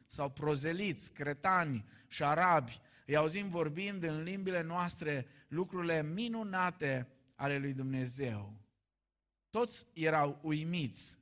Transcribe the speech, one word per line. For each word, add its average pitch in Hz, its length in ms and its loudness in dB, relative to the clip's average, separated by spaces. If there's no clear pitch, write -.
sau 139 220 -4
prozeliți, 151 800 0
cretani 147 760 0
și - 160 -6
arabi, 151 580 4
îi 143 100 0
auzim 160 340 2
vorbind 175 540 -2
în 156 200 -2
limbile 185 380 -2
noastre 165 680 -2
lucrurile 170 560 0
minunate 180 1040 -2
ale 139 220 0
lui 139 160 -2
Dumnezeu. 127 840 -4
Toți 233 440 -2
erau 156 480 2
uimiți, 156 800 -2